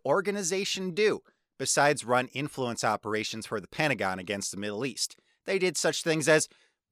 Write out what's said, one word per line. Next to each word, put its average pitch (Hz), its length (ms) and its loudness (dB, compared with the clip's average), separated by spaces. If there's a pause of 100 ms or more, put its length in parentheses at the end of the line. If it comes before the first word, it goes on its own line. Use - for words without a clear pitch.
organization 190 840 -2
do, 190 320 2 (380)
besides 143 440 4
run 123 280 2
influence 127 500 -4
operations 107 640 -2
for 107 140 -4
the 85 80 -14
Pentagon 101 500 0
against 98 320 -4
the - 60 -10
Middle 104 280 -4
East? - 320 -6 (300)
They 190 140 0
did 180 160 0
such - 260 0
things 156 260 0
as 156 200 6 (440)